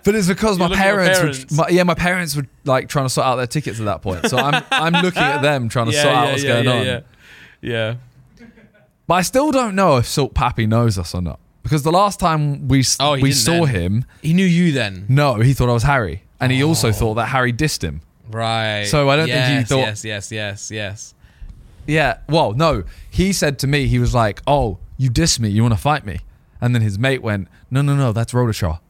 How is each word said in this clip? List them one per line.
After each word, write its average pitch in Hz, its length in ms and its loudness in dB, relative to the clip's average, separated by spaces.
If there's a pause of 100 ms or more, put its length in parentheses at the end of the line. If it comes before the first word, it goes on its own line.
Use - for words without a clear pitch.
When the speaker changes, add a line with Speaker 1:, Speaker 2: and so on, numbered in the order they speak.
Speaker 1:
But 208 120 2
it's 196 120 2
because 202 320 0
Speaker 2:
You're 180 100 2
Speaker 1:
my 190 60 -2
Speaker 2:
looking 196 80 2
at 196 40 4
your 202 100 2
Speaker 1:
parents 185 220 2
were 156 120 0
Speaker 2:
parents. 135 260 -6
Speaker 1:
my, 156 120 2
yeah, 180 140 4
my 175 100 2
parents 175 420 -2
were, 143 120 -6 (180)
like, 131 240 0
trying 135 160 -2
to 127 40 -2
sort 127 180 -2
out 123 100 0
their 123 100 -2
tickets 117 320 -6
at 107 60 -4
that 92 160 -4
point. 92 260 -4
So 131 100 0
I'm, 240 300 0
Speaker 2:
<laughs> - 40 -6
Speaker 1:
I'm 180 320 0
looking 180 180 0
at 285 200 0
them 135 280 0
trying 117 180 -2
to 113 60 0
Speaker 2:
Yeah, 147 100 2
Speaker 1:
sort 143 120 2
out 143 100 2
Speaker 2:
yeah, 139 60 -2
Speaker 1:
what's 139 120 -2
Speaker 2:
yeah, 135 100 -2
Speaker 1:
going 117 120 0
Speaker 2:
yeah, 123 60 2
Speaker 1:
on. 127 140 0
Speaker 2:
yeah. 123 140 -4 (640)
Yeah. 117 340 -4 (1120)
Speaker 1:
But 165 80 2
I 185 60 2
still 277 300 2
don't 240 240 0
know 180 220 4
if 117 100 2
Salt 139 260 -2
Pappy 120 320 0
knows 113 320 2
us 85 160 -8
or 90 80 -4
not. 80 180 -8 (220)
Because 147 220 -2
the 160 80 2
last 190 280 2
time 147 480 0
we 135 120 4
s-, - 200 0
Speaker 2:
Oh, 143 140 2
he 135 100 2
Speaker 1:
we 139 60 4
Speaker 2:
didn't 135 120 0
Speaker 1:
saw 165 240 2
Speaker 2:
then. 127 100 0
Speaker 1:
him, 95 300 0 (160)
Speaker 2:
He 156 120 0
knew 190 120 4
you 170 280 4
then. 101 340 -4
Speaker 1:
No, 139 280 4
he 120 180 4
thought 123 160 2
I 120 40 2
was 117 100 0
Harry. 117 400 0 (160)
And 127 120 0
he 131 120 2
also 151 260 2
Speaker 2:
Oh. - 20 2
Speaker 1:
thought 110 240 0
that 113 120 -2
Harry 127 260 0
dissed 147 300 -4
him. 76 180 -8 (280)
Speaker 2:
Right. 110 560 -4
Speaker 1:
So 139 240 2
I 139 60 4
don't 160 120 2
think 127 180 0
he 127 80 2
Speaker 2:
Yes, 127 160 -2
Speaker 1:
thought 139 80 2
Speaker 2:
yes, 110 280 -2
yes, 104 260 -8
yes, 104 400 -8
yes. 104 420 -10 (720)
Speaker 1:
Yeah. 147 300 0 (100)
Well, 143 260 2
no. 135 300 2 (260)
He 190 240 0
said 147 260 -2
to 135 80 -2
me, 139 200 2
he 120 120 2
was 120 140 2
like, 110 340 0
"Oh, 127 300 0 (200)
you 135 120 0
diss 139 300 0
me. 110 100 0
You 107 140 2
wanna 117 140 2
fight 143 280 -2
me?" 82 140 -8 (420)
And 120 120 0
then 117 80 2
his 104 160 0
mate 131 240 0
went, 101 260 -4 (220)
"No, 131 120 0
no, 143 140 2
no, 135 180 2
that's 113 200 -2
Rodashaw." 110 460 -2 (100)